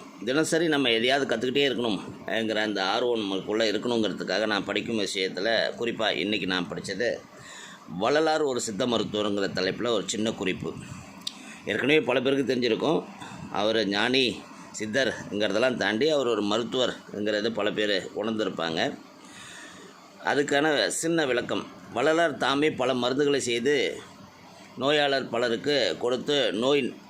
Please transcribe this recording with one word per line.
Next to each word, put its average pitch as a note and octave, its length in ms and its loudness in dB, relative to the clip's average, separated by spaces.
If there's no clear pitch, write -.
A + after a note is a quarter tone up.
தினசரி D#3+ 440 2
நம்ம C#3 220 4
எதையாவது B2 460 4
கத்துக்கிட்டே B2+ 360 2
இருக்கணும்ங்கிற A2 800 -2
அந்த G#2 300 0
ஆர்வம் A#2 360 2
நமக்குள்ள G2 520 0
இருக்கணுங்கிறதுக்காக G#2+ 760 0
நான் G2+ 180 0
படிக்கும் G#2 340 -2
விஷயத்துல, F#2+ 800 0
குறிப்பா A2 320 0
இன்னைக்கு F#2 360 -2
நான் F2+ 240 -2
படிச்சது, F#2+ 500 -4
வள்ளலார் D3+ 440 2
ஒரு C3 180 0
சித்த A2+ 260 -2
மருத்துவருங்கிற G#2 680 0
தலைப்புல F#2 360 -2
ஒரு G#2 180 0
சின்ன G#2+ 260 -2
குறிப்பு. F#2 420 -4
ஏற்கனவே B2+ 340 2
பல B2 200 2
பேருக்கு C3 340 0
தெரிஞ்சிருக்கும், B2 500 2
அவர் G#2+ 340 2
ஞானி A2 560 2
சித்தர்ங்கிறதெல்லாம் G#2+ 1000 0
தாண்டி G#2+ 320 2
அவர் C#3+ 180 2
ஒரு A2 160 2
மருத்துவர்ங்கிறது G#2+ 1080 0
பல G#2 220 0
பேர் G#2 440 0
உணர்ந்திருப்பாங்க. G2 840 -2
அதுக்கான C#3+ 600 4
சின்ன D#3+ 400 0
விளக்கம், A#2+ 560 -2
வள்ளலார் D3+ 440 2
தாமே C#3 340 2
பல B2+ 240 0
மருந்துகளை C3 420 2
செய்து A#2+ 640 0
நோயாளர் C#3 520 2
பலருக்கு A#2 720 2
கொடுத்து B2 540 0
நோய் B2 420 2